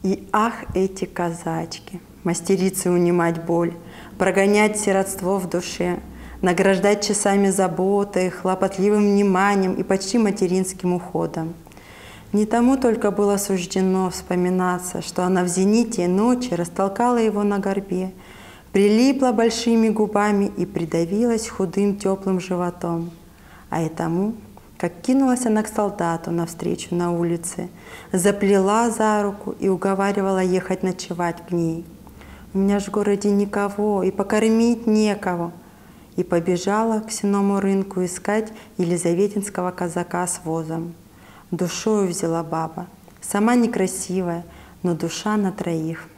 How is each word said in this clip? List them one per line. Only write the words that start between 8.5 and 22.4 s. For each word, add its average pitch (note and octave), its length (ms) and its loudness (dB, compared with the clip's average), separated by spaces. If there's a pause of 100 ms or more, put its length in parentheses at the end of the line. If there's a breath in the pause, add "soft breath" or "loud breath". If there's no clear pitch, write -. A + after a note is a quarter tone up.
вниманием G3+ 680 4
и F#3+ 100 -2
почти F#3+ 340 0
материнским F#3 760 0
уходом. E3 600 -4 (800 loud breath)
Не G#3 120 4
тому A#3+ 320 4
только A3 340 2
было G3+ 260 2
суждено F#3+ 720 0
вспоминаться, F3+ 920 -2
что - 220 -4
она F3+ 200 2
в F3+ 40 0
зените F#3+ 600 2
ночи A#3 460 2
растолкала G3 640 0
его G#3+ 260 0
на G3+ 160 0
горбе, G3 520 -4 (600 loud breath)
прилипла B3 580 4
большими A3+ 580 2
губами G#3 680 2
и F3+ 80 0
придавилась F#3+ 840 0
худым G3 480 0
тёплым F#3+ 460 -2